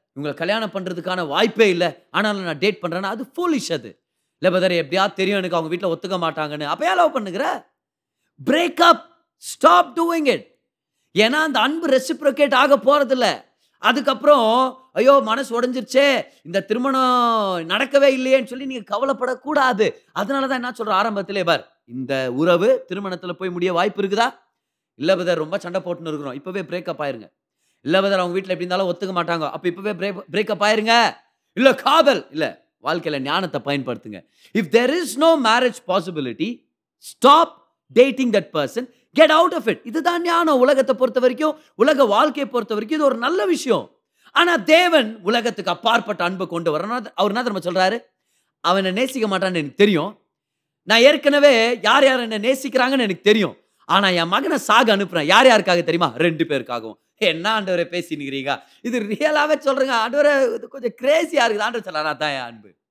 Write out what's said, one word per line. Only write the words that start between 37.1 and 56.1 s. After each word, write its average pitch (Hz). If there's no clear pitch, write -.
dating 262
that 202
person, 165
get 302
out 339
of 226
it. 208
இதுதான் 330
ஞானம். 330
உலகத்தை 262
பொறுத்த 254
வரைக்கும், 262
உலக 269
வாழ்க்கையை 262
பொறுத்த 226
வரைக்கும் 220
இது 285
ஒரு 269
நல்ல 330
விஷயம். 254
ஆனா 339
தேவன் 294
உலகத்துக்கு 214
அப்பாற்பட்ட 208
அன்பை 185
கொண்டு 170
வரணும். 214
அவர் 196
என்ன 247
தெரியுமா 185
சொல்றாரு? 220
"அவனை 185
நேசிக்க 214
மாட்டான்னு 190
எனக்கு 147
தெரியும், 202
நான் 214
ஏற்கனவே 277
யார் 247
யார் 262
என்னை 220
நேசிக்கிறாங்கன்னு 262
எனக்கு 196
தெரியும், 202
ஆனா 190
என் 170
மகனை 269
சாக 220
அனுப்புறேன். 180
யார் 196
யாருக்காக 196
தெரியுமா? 165